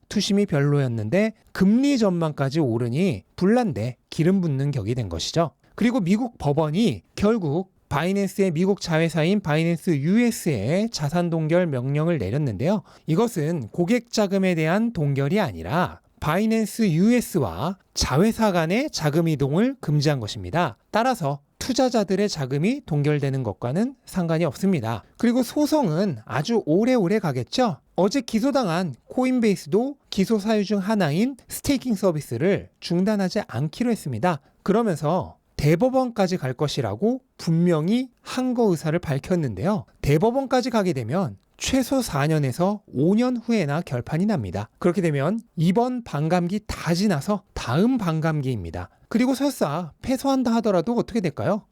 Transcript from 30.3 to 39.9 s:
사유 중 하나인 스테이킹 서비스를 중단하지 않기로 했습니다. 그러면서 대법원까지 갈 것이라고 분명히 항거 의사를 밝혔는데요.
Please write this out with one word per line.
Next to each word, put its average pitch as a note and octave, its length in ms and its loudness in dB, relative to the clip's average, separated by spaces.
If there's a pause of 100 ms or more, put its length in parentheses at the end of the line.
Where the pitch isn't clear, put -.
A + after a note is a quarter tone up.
사유 G#3 260 0
중 G#3 140 -2
하나인 G3+ 580 0 (100)
스테이킹 B3+ 460 -2
서비스를 D3+ 760 0 (100)
중단하지 F#3+ 680 0
않기로 D#3+ 440 -2
했습니다. D#3 500 -2 (220)
그러면서 F3 720 0 (180)
대법원까지 G#3 800 2
갈 C3 180 -2
것이라고 D3 680 -2 (160)
분명히 F3 720 2 (100)
항거 B3 500 0
의사를 D#3+ 300 0
밝혔는데요. D3 880 -2 (160)